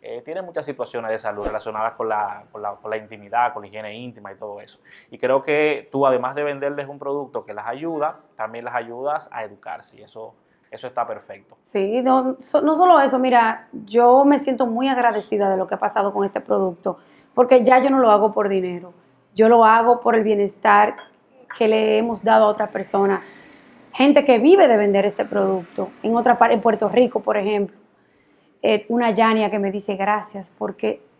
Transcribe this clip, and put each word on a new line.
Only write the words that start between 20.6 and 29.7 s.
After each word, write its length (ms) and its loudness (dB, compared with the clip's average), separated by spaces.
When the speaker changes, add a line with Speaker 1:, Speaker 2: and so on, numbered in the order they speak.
Speaker 2:
que 100 0
le 300 2
hemos 260 -4
dado 220 4
a 20 4
otra 200 -2
persona. 560 -2
Gente 320 4
que 120 6
vive 300 6
de 100 4
vender 280 2
este 200 -4
producto, 640 -4
en 120 -2
otra 220 2
par-, 140 4
en 100 0
Puerto 260 0
Rico, 320 2
por 160 -4
ejemplo, 400 -4
eh, 260 0
una 220 0
Yania 400 2
que 80 -4
me 120 -4